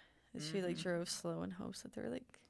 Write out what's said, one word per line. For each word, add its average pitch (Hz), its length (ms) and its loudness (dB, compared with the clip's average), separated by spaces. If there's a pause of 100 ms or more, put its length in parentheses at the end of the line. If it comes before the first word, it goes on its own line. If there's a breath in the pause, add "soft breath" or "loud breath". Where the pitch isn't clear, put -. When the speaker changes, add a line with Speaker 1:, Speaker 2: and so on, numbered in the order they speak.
(340 loud breath)
Speaker 1:
That - 80 -2
she, 160 200 2
like, 175 140 2
Speaker 2:
Mm-hmm. 165 60 -2
Speaker 1:
drove 175 280 4
slow 165 320 0
in 185 80 0
hopes 190 320 -4
that - 120 -10
they - 80 -2
were, - 80 0
like, 247 280 -4 (120)